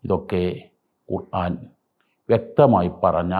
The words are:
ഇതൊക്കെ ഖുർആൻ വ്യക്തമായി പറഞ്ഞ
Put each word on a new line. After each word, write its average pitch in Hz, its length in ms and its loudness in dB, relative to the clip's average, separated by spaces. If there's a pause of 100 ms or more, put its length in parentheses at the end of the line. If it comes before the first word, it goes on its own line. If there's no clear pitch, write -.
ഇതൊക്കെ 92 400 -2 (680)
ഖുർആൻ 90 440 -6 (760)
വ്യക്തമായി 110 680 4
പറഞ്ഞ 87 420 0